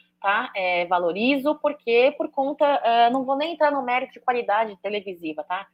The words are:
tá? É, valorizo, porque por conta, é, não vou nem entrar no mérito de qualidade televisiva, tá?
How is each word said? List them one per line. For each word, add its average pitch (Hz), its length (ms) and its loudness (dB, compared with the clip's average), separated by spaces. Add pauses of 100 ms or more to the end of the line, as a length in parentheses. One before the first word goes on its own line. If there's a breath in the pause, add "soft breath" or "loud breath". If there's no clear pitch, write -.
(220 soft breath)
tá? 214 340 0
É, 180 300 0
valorizo, 214 760 0
porque 269 560 2
por 311 120 -6
conta, 285 360 -2
é, 233 440 4
não 262 140 0
vou 269 140 -2
nem 320 160 -4
entrar 302 180 2
no 269 100 -2
mérito 247 320 -4
de - 60 -20
qualidade 220 600 -2
televisiva, 175 640 -8
tá? 190 300 -8